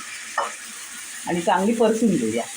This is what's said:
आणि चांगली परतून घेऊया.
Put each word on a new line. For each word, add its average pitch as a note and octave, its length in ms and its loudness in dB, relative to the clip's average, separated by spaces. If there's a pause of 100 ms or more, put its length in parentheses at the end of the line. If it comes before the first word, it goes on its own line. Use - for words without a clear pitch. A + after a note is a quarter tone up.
(1300)
आणि F3 120 0
चांगली F#3+ 340 4
परतून A3 420 4
घेऊया. A2+ 280 0 (120)